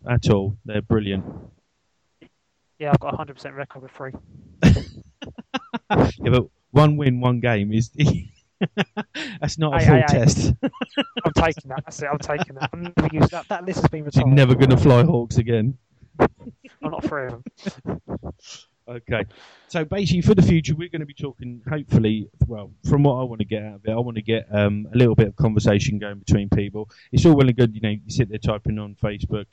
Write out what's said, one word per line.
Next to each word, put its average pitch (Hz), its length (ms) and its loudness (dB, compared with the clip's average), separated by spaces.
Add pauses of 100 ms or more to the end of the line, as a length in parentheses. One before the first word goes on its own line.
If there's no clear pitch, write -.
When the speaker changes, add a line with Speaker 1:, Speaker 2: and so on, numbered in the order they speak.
Speaker 1:
at 120 220 -2
all. 101 380 0
They're 107 160 -6
brilliant. 101 420 -2 (1500)
Speaker 2:
Yeah, 147 140 -6
I've 151 80 2
got - 140 -8
a - 20 -10
hundred 147 180 -12
percent 139 200 -18
record 135 280 -16
with 131 100 -20
three. 131 200 -16 (500)
Speaker 1:
<laughs> - 100 8 (1500)
Yeah, 117 80 0
but 123 160 2 (260)
one 151 240 4
win, 131 240 0
one 123 200 0
game 107 320 0
is 113 180 0
<laughs> - 1500 -4
that's 147 180 -6
not 156 160 -2
a 165 100 2
Speaker 2:
Hey, - 20 6
Speaker 1:
full 156 100 8
Speaker 2:
hey, - 40 6
hey. 147 60 2
Speaker 1:
test. - 520 2
<laughs> - 40 -8 (640)
Speaker 2:
I'm 160 100 0
taking 160 340 -2
that. 135 160 -10
That's - 180 -14
it. 147 80 -6
I'm 147 80 -4
taking 147 380 -6
that. 139 160 -6
I'm 170 100 -12
never 175 300 -2
using 156 200 2
that. 170 160 -10
That 180 160 -8
list 185 180 -6
has - 80 0
been 160 100 -10
Speaker 1:
You're 151 60 -10
Speaker 2:
retired. 135 220 2
Speaker 1:
never 131 260 6
gonna 131 220 4
fly 123 280 6
Hawks 120 340 0
again. 117 380 0 (420)
Speaker 2:
I'm - 720 -6
not - 140 -10
three 139 220 -6
of 120 160 -12 (420)
them. - 220 -8
Speaker 1:
<laughs> - 40 -14 (760)
Okay. 120 380 -6 (440)
So 165 140 -4
basically, 180 380 -2
for 214 140 4
the 185 80 6
future, 160 320 4
we're 170 160 -8
gonna 156 160 -8
be 143 80 -20
talking, 123 560 -12
hopefully, 110 580 0 (180)
well, 107 240 -12 (160)
from 143 160 2
what 143 120 2
I 127 100 -6
wanna 113 200 -8
get 104 180 -8
out 107 140 -14
of 98 100 -14
it, 110 60 -4
I 113 60 -4
wanna 120 220 -6
get, 110 340 -4
um, 104 380 0
a 113 60 0
little 120 160 4
bit 110 140 4
of - 80 -12
conversation 107 600 0
going 101 200 -10
between 101 320 0
people. 104 400 -4 (200)
It's 127 140 2
all 165 100 8
well 135 140 4
and 117 80 0
good, 117 180 2
you 107 60 -10
know, 110 80 -2
you 104 200 -4
sit 117 200 -2
there 107 80 -10
typing 107 420 -4
on 104 240 -12
Facebook 104 500 -6